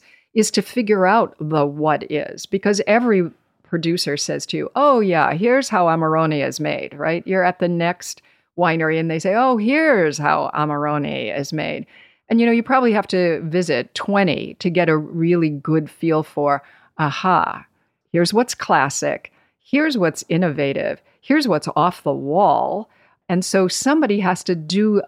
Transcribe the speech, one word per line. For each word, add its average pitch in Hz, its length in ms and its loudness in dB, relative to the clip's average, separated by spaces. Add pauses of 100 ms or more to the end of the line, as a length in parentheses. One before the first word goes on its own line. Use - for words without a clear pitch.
(360)
is 214 160 2
to 214 100 2
figure 202 460 2
out 214 320 2
the 151 260 0
what 151 460 -2
is, - 340 -6
because 202 400 0
every 208 460 2 (320)
producer 170 520 -2
says 147 300 -6
to 160 120 -6
you, - 180 -6
"Oh, 269 240 4
yeah, 165 340 2
here's 240 360 2
how 180 180 2
Amarone 160 580 2
is 131 140 -6
made," 147 340 -6
right? 160 320 -4
You're 185 180 0
at 180 140 0
the 180 100 0
next 170 540 -4 (340)
winery 160 440 0
and 165 100 -2
they 160 80 -4
say, 185 160 -2
"Oh, 247 240 2
here's 214 600 2
how 147 340 -2
Amarone 147 840 -4
is 143 160 -8
made." 156 360 -8 (420)
And, 226 100 2
you 233 60 4
know, 233 60 4
you 233 100 2
probably 247 320 2
have 208 140 0
to 175 340 0
visit 165 540 -2
twenty 196 600 -2
to - 140 -4
get 170 180 2
a 156 100 4
really 165 520 0
good 151 400 -2
feel 156 320 0
for, 143 400 -2 (380)
"Aha, 160 640 0 (460)
here's 170 220 2
what's 240 200 0
classic, 143 800 -2 (260)
here's 285 400 0
what's 165 320 0
innovative, 147 720 -2 (200)
here's 277 260 2
what's 165 280 0
off 165 280 0
the 143 100 -2
wall." 156 760 0 (400)
And 180 160 0
so 190 240 2
somebody 262 520 0
has 185 240 -2
to 185 120 -2
do 196 520 0